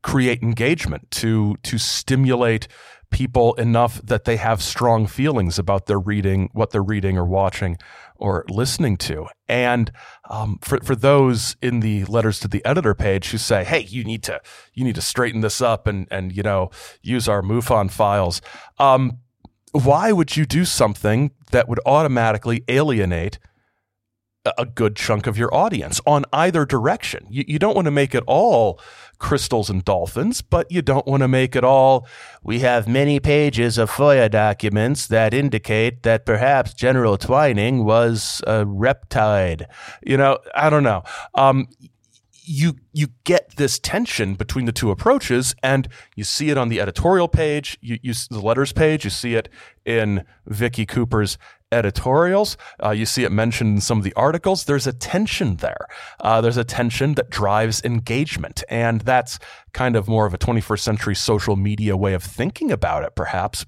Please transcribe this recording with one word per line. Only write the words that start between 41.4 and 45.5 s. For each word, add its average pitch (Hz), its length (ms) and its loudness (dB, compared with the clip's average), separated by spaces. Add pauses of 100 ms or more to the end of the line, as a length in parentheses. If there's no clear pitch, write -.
you, 156 280 0 (180)
you 151 140 0 (160)
get - 320 0
this 139 240 0
tension 117 560 -2
between 120 300 -4
the 117 60 0
two 113 200 0
approaches, 127 720 0